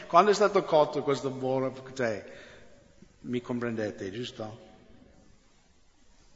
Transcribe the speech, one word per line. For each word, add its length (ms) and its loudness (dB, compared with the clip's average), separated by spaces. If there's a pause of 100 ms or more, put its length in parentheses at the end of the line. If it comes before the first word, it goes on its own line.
quando 240 6
è 40 4
stato 300 4
cotto 380 4
questo 280 -2
buono?" 440 -2 (180)
Cioè, 320 -4 (960)
mi 200 -6
comprendete, 720 -6
giusto? 540 -12 (1700)